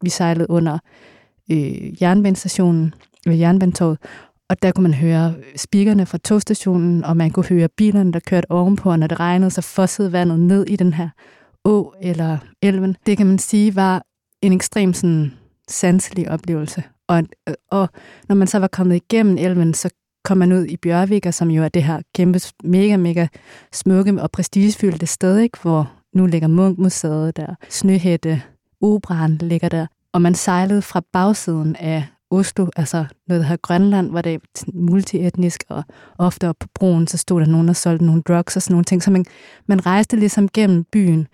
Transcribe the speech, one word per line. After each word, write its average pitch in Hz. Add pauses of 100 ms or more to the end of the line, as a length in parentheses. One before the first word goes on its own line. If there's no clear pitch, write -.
vi 175
sejlede 170
under, 165 (720)
øh, 147
jernbanestationen, 180 (320)
ved 165
Jernbanetorvet, 170 (500)
og -
der 185
kunne 190
man 165
høre 165 (220)
speakerne 202
fra 170
togstationen, 180
og 165
man 160
kunne 185
høre 170
bilerne, 202
der 170
kørte 180
ovenpå, 185
og 165
når 156
det 165
regnede, 180
så 175
fossede 190
vandet 175
ned 185
i 202
den 180
her 170 (560)
å 208
eller 165 (240)
elven. 190 (100)
Det 202
kan 202
man 190
sige 208
var 190 (400)
en 196
ekstrem 185
sådan 160 (360)
sanselig 180
oplevelse. 156 (260)
Og, 170 (480)
og 196 (400)
når 202
man 190
så 214
var 190
kommet 180
igennem 214
elven, 175
så - (340)
kom 190
man 180
ud 185
i 156
Bjørvika, 185
som 170
jo 160
er 151
det 165
her 156 (140)
kæmpe, 180 (240)
mega, 190
mega 170 (460)
smukke 190
og 160
prestigefyldte 196
sted, 190
ikke? 233
Hvor 156 (200)
nu 185
ligger 160
Munch-museet 170
der, 160 (140)
Snøhætte, 170 (380)
Operan 170
ligger 170
der. 160 (260)
Og 175
man 175
sejlede 190
fra 175 (100)
bagsiden 175
af 160 (260)
Oslo, 185
altså 160 (240)
noget, 175
der 151
hedder 170
Grønland, 190
hvor 170
det 165
er 156 (360)
multietnisk, 175
og - (340)
ofte 180
oppe 160
på -
broen, 165
så 170
stod 175
der 156
nogen, 165
der 175
solgte 165
nogle 165
drugs 175
og 185
sådan 190
nogle 175
ting. 180
Så 202
man, 185 (420)
man 190
rejste 208
ligesom 202
gennem 185
byen 170